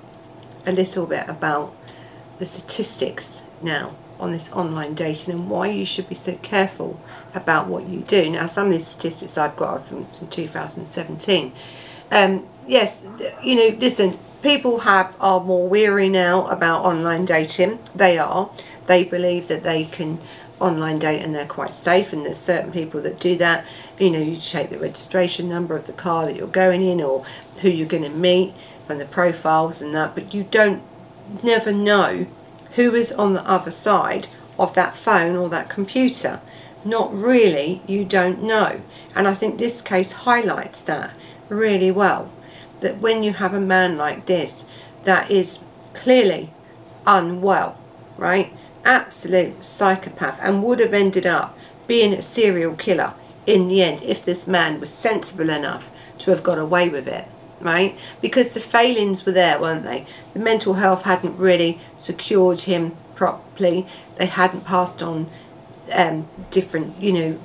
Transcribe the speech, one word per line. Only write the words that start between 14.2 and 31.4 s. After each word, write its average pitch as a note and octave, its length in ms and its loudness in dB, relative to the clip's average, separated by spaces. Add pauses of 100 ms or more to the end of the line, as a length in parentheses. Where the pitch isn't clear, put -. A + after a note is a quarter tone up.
people C4+ 380 2
have, G3 400 2
are F#3+ 220 4
more F3+ 260 2
weary G3+ 420 4
now F#3 380 4
about E3+ 360 0
online E3+ 420 2
dating. F3 520 2 (160)
They F#3 240 4
are. F3+ 320 -2 (380)
They F3+ 160 6
believe F3 440 -2
that D#3 160 -4
they D#3+ 220 -2
can D#3+ 340 -8 (400)
online D#3 380 0
date D#3 240 -2
and D#3 140 -6
they're D3 100 -6
quite - 300 -10
safe, F#3 360 2
and D3 140 -6
there's D3+ 120 -6
certain - 340 -2
people D#3 300 -6
that - 180 -8
do F3+ 180 0
that. E3 280 2 (340)
You G3 100 4
know, D#3+ 100 2
you D#3+ 180 -2
take D#3 320 -6
the - 100 -10
registration F3 680 -4
number E3+ 280 -4
of D3+ 120 -8
the - 60 -14
car E3 320 -2
that C#3+ 100 -6
you're - 120 -8
going F#3 340 4
in F3+ 180 2
or C3+ 260 -2 (360)
who G3 80 6
you're D#3+ 180 0
gonna D#3+ 220 -2
meet F3+ 440 2 (340)
from D3+ 100 -6
the C#3+ 80 -8
profiles D#3+ 760 0
and D3 120 -8
that, D#3 220 -2
but - 180 -10
you G3+ 100 -4
don't, G#3 380 2 (600)